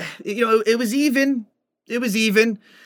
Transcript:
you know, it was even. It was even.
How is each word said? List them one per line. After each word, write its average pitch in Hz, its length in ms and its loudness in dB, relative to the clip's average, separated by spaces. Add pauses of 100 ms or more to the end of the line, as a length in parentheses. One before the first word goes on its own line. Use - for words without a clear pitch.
(220)
you 214 220 -4
know, 220 220 2
it 226 120 2
was 233 160 -2
even. 277 520 0 (420)
It 240 140 -4
was 220 120 -2
even. 220 440 2 (280)